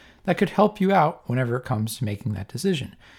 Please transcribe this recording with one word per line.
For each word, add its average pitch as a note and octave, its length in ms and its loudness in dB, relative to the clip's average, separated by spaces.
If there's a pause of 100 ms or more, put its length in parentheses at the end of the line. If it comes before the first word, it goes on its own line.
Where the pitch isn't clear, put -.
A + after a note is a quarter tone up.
(240)
that F3+ 140 0
could F#3+ 120 2
help G#3 300 2
you F#3+ 120 2
out E3+ 360 2
whenever B2 280 0
it B2+ 80 -6
comes A2+ 340 -2
to B2 60 -4
making G#2 300 -4
that G2 120 -8
decision. C#3+ 480 -4 (240)